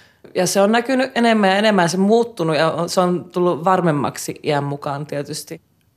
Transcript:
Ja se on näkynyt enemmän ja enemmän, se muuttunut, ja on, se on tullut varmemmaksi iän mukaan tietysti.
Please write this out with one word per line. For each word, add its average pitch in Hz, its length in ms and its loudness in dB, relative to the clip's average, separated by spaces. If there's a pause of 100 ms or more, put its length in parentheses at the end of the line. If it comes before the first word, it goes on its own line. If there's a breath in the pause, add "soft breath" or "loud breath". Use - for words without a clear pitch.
(340 loud breath)
Ja 180 120 0
se 196 140 0
on 202 120 4
näkynyt 254 420 0
enemmän 226 360 2
ja 190 60 2
enemmän, 202 320 2
se 170 80 -2
muuttunut, 202 600 0
ja 160 140 2
on, 170 180 -4
se 190 120 0
on 175 240 0
tullut 175 400 -2
varmemmaksi 175 800 0
iän 143 220 -2
mukaan 143 420 -8
tietysti. 147 540 -10 (360)